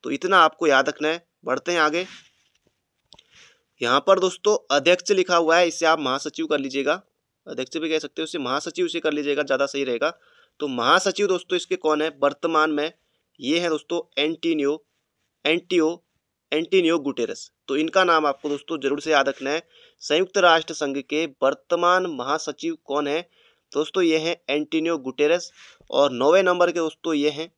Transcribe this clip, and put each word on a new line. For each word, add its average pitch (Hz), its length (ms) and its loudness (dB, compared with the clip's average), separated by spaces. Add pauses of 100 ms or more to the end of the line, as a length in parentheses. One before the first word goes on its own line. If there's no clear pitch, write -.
तो 127 60 -8
इतना 180 280 2
आपको 160 280 4
याद 139 220 4
रखना 151 200 -4
है। 170 160 -6 (200)
बढ़ते 135 280 -4
हैं 170 80 0
आगे। 156 260 0 (1700)
यहाँ 123 200 2
पर 190 180 4
दोस्तों 190 380 0 (140)
अध्यक्ष 165 400 2
लिखा 180 260 2
हुआ 165 200 4
है, 175 120 4
इसे 160 180 -2
आप 160 140 2
महासचिव 143 460 -4
कर 151 120 0
लीजिएगा, 139 420 -4 (460)
अध्यक्ष - 300 -10
भी 160 120 -6
कह 156 100 -2
सकते 156 240 -8
हो, - 20 -4
इसे 165 140 -10
महासचिव 151 500 -4
से 170 120 -6
कर 156 120 0
लीजिएगा, 143 300 -2
ज़्यादा 139 240 0
सही 139 180 -4
रहेगा। 127 280 -2 (480)
तो 147 80 -4
महासचिव 170 580 0
दोस्तों 180 300 -2
इसके 175 200 -4
कौन 151 260 0
है 160 60 -2 (140)
वर्तमान 156 480 0
में, 147 220 -2 (480)
ये 143 180 0
है 175 100 -2
दोस्तों - 320 -4 (180)
एंटोनियो, 156 680 -2 (600)
एंटियो, 170 580 0 (500)
एंटोनियो 170 460 2
गुटेरेस। 123 520 -6 (180)
तो 139 80 -2
इनका 165 280 2
नाम 160 220 2
आपको 143 220 -4
दोस्तों 147 320 -6
जरूर 139 200 -2
से 156 100 -6
याद 139 180 4
रखना 135 220 -6
है। 160 120 -4 (400)
संयुक्त 180 360 0
राष्ट्र 165 360 4
संघ 139 260 -4
के 151 240 -4 (180)
वर्तमान 175 680 2
महासचिव 151 760 -6
कौन 143 240 -4
है 156 120 -2 (520)
दोस्तों, 156 300 -2
ये 160 160 2
हैं 165 180 -4 (120)
एंटोनियो 156 520 -2
गुटेरेस। 147 500 -2 (400)
और 135 220 2
नौवें 147 300 4
नंबर 180 300 2
के 170 60 -4
दोस्तों 160 360 -4
ये 147 160 0
हैं। 156 280 -10